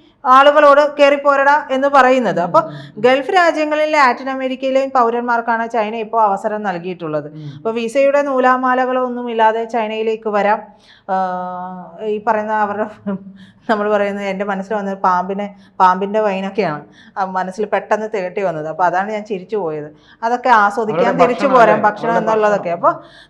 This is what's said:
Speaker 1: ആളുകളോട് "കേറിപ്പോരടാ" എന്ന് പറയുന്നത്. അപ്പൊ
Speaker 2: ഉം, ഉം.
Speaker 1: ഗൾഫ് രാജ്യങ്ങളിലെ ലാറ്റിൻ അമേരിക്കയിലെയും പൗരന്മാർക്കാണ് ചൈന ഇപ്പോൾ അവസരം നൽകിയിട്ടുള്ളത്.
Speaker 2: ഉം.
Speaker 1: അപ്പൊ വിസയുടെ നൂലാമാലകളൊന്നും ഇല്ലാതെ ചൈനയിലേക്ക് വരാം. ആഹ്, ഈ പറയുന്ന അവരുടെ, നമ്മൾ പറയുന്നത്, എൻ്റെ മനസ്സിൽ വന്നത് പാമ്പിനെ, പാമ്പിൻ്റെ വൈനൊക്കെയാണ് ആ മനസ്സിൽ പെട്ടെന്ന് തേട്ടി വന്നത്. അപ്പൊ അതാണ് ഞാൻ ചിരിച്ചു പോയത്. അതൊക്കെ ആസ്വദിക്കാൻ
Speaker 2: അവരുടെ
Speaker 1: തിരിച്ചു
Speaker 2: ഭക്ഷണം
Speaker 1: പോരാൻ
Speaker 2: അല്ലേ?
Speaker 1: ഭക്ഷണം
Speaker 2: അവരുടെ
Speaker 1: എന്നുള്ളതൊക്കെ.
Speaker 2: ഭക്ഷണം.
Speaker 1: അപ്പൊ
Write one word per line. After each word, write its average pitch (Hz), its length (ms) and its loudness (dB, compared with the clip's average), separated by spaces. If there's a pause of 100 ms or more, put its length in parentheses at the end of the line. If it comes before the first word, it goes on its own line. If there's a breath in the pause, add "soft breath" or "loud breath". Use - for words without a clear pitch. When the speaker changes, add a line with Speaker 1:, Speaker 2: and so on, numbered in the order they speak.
(260 soft breath)
Speaker 1:
ആളുകളോട് 285 720 6
"കേറിപ്പോരടാ" 285 760 4
എന്ന് 262 160 0
പറയുന്നത്. 262 520 2
അപ്പൊ 226 200 2
Speaker 2:
ഉം, 320 80 -2
ഉം. - 60 -12 (240 loud breath)
Speaker 1:
ഗൾഫ് 262 340 2
രാജ്യങ്ങളിലെ 311 540 2
ലാറ്റിൻ 269 440 2
അമേരിക്കയിലെയും 262 600 -2
പൗരന്മാർക്കാണ് 233 800 0
ചൈന 226 260 -4
ഇപ്പോൾ 226 260 -2
അവസരം 214 420 -2
നൽകിയിട്ടുള്ളത്. 170 680 -8
Speaker 2:
ഉം. 151 260 -14
Speaker 1:
അപ്പൊ 220 140 -6
വിസയുടെ 269 500 0
നൂലാമാലകളൊന്നും 254 1080 0
ഇല്ലാതെ 220 320 2
ചൈനയിലേക്ക് 220 680 -4
വരാം. 208 320 0 (480 soft breath)
ആഹ്, 180 960 -6
ഈ 214 220 -4
പറയുന്ന 214 260 -2
അവരുടെ, 208 580 -4 (580 loud breath)
നമ്മൾ 208 220 0
പറയുന്നത്, 202 340 -2
എൻ്റെ 196 200 -4
മനസ്സിൽ 190 300 -4
വന്നത് 196 220 -4
പാമ്പിനെ, 196 580 -2 (240 loud breath)
പാമ്പിൻ്റെ 196 400 2
വൈനൊക്കെയാണ് 190 680 -2 (320 loud breath)
ആ 190 80 -2
മനസ്സിൽ 185 400 -6
പെട്ടെന്ന് 208 480 -2
തേട്ടി 180 280 -4
വന്നത്. 156 260 -4
അപ്പൊ 160 160 -4
അതാണ് 180 280 0
ഞാൻ 208 140 -8
ചിരിച്ചു 196 320 -8
പോയത്. 156 340 -6 (320 soft breath)
അതൊക്കെ 240 260 -2
ആസ്വദിക്കാൻ 214 560 2
Speaker 2:
അവരുടെ - 180 2
Speaker 1:
തിരിച്ചു 247 220 0
Speaker 2:
ഭക്ഷണം 254 140 4
Speaker 1:
പോരാൻ 214 160 6
Speaker 2:
അല്ലേ? 208 160 2
Speaker 1:
ഭക്ഷണം 226 200 -4
Speaker 2:
അവരുടെ 220 200 0
Speaker 1:
എന്നുള്ളതൊക്കെ. 208 440 0
Speaker 2:
ഭക്ഷണം. 240 140 2
Speaker 1:
അപ്പൊ 330 120 -4 (280 loud breath)